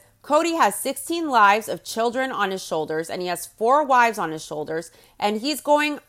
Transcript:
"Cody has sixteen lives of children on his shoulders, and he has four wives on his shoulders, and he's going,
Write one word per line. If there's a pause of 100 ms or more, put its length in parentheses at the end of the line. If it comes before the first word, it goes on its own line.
(220)
"Cody
has
sixteen
lives
of
children
on
his
shoulders,
and
he
has
four
wives
on
his
shoulders, (280)
and
he's
going, (100)